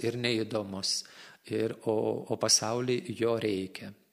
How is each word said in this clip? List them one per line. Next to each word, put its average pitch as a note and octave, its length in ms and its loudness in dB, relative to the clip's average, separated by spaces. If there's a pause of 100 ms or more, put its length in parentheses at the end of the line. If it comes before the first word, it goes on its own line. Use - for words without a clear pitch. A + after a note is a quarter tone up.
ir A#2 160 0
neįdomus, G#2+ 800 0 (540)
ir, A2 320 0
o, A2 120 2 (280)
o A2 160 -4
pasauliui A#2+ 800 2
jo A#2 200 4
reikia. G2+ 520 -2 (220)